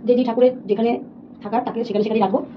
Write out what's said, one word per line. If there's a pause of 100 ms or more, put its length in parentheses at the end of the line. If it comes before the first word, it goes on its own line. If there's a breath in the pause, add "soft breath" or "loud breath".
যে
যে
ঠাকুরের (180)
যেখানে (520)
থাকার
তাকে
সেখানে
সেখানেই
রাখবো। (180)